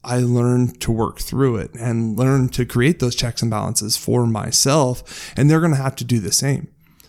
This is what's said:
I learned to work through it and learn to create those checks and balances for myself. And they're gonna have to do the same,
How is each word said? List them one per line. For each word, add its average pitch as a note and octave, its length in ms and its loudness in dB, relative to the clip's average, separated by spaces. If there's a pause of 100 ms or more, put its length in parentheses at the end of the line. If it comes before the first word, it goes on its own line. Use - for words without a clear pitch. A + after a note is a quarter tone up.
I B2 180 -2
learned B2 600 2
to A#2 120 -2
work A2 260 -2
through B2 380 0
it - 180 -8
and A#2 440 -2
learn C3 320 2
to B2 140 -2
create B2+ 340 2
those B2 160 0
checks - 280 -4
and A2+ 80 0
balances G#2 480 -4
for A#2+ 280 0
myself. B2+ 1080 0
And C#3+ 140 6
they're D#3+ 100 6
gonna E3 160 2
have C3+ 200 -2
to A#2+ 80 -8
do A#2 160 0
the G2+ 120 -4
same, C#3 360 -2 (400)